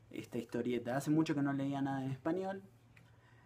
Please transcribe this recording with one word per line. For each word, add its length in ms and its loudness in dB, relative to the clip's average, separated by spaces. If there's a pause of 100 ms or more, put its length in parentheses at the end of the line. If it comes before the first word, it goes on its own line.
(120)
esta 260 -6
historieta. 600 0
Hace 120 0
mucho 240 4
que 80 2
no 120 2
leía 280 0
nada 240 0
en 60 -2
español, 500 -4 (840)